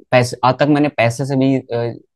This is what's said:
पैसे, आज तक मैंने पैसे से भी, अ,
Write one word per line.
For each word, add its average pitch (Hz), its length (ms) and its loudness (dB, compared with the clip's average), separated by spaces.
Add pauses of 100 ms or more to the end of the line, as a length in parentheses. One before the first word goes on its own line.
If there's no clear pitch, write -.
(100)
पैसे, 123 340 2
आज 127 100 4
तक - 80 0
मैंने 147 260 2
पैसे 120 380 -2
से 139 100 -2
भी, 135 200 2
अ, 117 380 -6 (220)